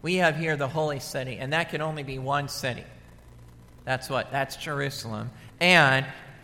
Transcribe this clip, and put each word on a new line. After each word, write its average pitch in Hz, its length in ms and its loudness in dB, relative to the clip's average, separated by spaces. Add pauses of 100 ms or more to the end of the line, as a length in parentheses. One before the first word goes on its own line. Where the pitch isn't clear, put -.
We 175 140 0
have 170 200 4
here 156 220 0
the 139 100 0
holy 151 320 -2
city, 127 380 -6
and 131 160 -4
that 165 160 0
can 160 120 -4
only 156 220 -4
be 131 160 -8
one 139 300 0
city. - 340 -4 (1000)
That's 127 240 -4
what? 127 220 -2
That's 139 260 -2
Jerusalem. 131 760 -6 (280)
And 147 460 8 (380)